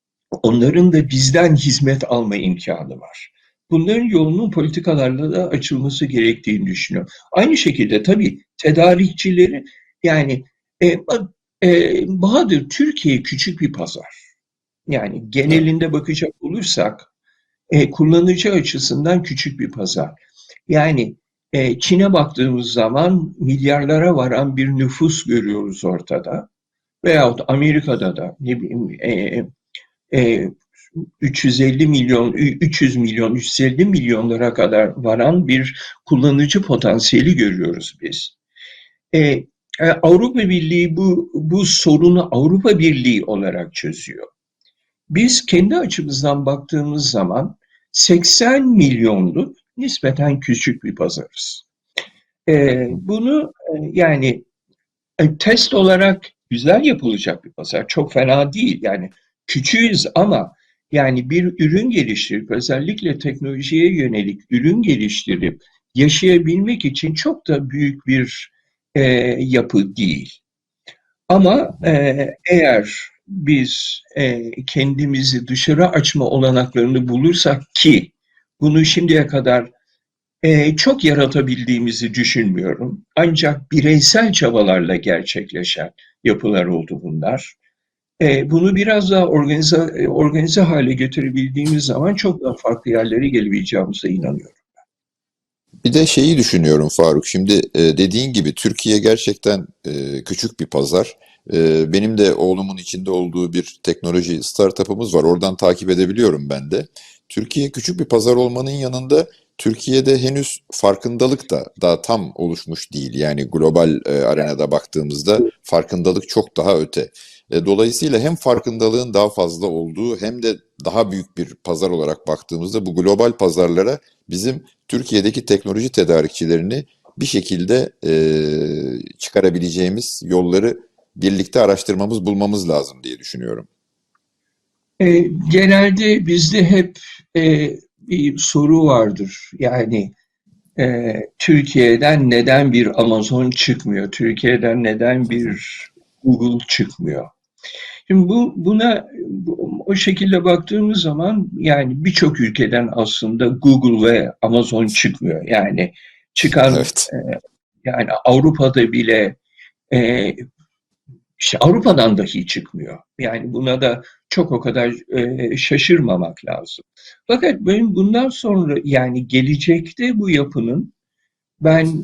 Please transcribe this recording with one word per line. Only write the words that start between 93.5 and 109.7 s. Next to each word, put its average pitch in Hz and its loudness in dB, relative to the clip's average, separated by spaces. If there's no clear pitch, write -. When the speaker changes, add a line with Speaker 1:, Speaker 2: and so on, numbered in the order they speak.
Speaker 1:
inanıyorum. 76 -6
Speaker 2:
Bir 120 2
de 156 4
şeyi 147 2
düşünüyorum 78 2
Faruk. 78 4
Şimdi, 95 2
e, - 2
dediğin 95 2
gibi 80 -2
Türkiye 107 -2
gerçekten, 104 0
e, 69 -8
küçük - -8
bir 80 -6
pazar. 73 -2
Ee, 80 2
benim 107 0
de 98 4
oğlumun 95 -2
içinde 92 -10
olduğu 90 -4
bir - -6
teknoloji 87 -2
startup'ımız 98 -2
var. 78 4
Oradan 87 0
takip 92 0
edebiliyorum 90 0
ben 69 -8
de. 120 -6
Türkiye 139 -6
küçük 180 -8
bir - -4
pazar 120 2
olmanın 123 -2
yanında 135 -2
Türkiye'de 131 0